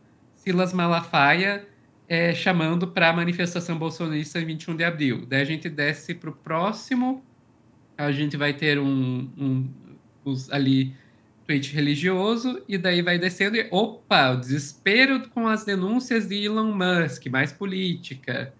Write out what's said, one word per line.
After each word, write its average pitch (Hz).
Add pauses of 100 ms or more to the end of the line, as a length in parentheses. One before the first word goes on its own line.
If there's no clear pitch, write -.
(340)
Silas 180
Malafaia, 170 (400)
é, 170
chamando 175
pra 170
manifestação 175
bolsonarista 156
em 165
vinte 160
e -
um 170
de 160
abril. 147
Daí 135
a -
gente 156
desce 147
pro 160
próximo, 220 (720)
a 147
gente 139
vai 147
ter 147
um, 131
um, 131 (540)
os, 131
ali, 135 (500)
tweet 135
religioso, 185
e 202
daí 175
vai 175
descendo 190
e, 220
opa, 180
o 127
desespero 196
com 226
as 220
denúncias 208
de 202
Elon 220
Musk, 180
mais 135
política. 180